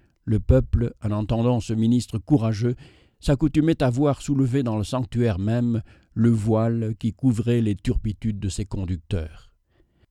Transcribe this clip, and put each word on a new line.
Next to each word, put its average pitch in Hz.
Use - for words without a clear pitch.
Le 107
peuple, 123
en 104
entendant 113
ce 113
ministre 113
courageux, 113
s'accoutumait 151
à 135
voir 131
soulevé 135
dans 113
le 104
sanctuaire 117
même 113
le 113
voile 113
qui 107
couvrait 120
les 104
turpitudes 110
de 101
ses 101
conducteurs. 87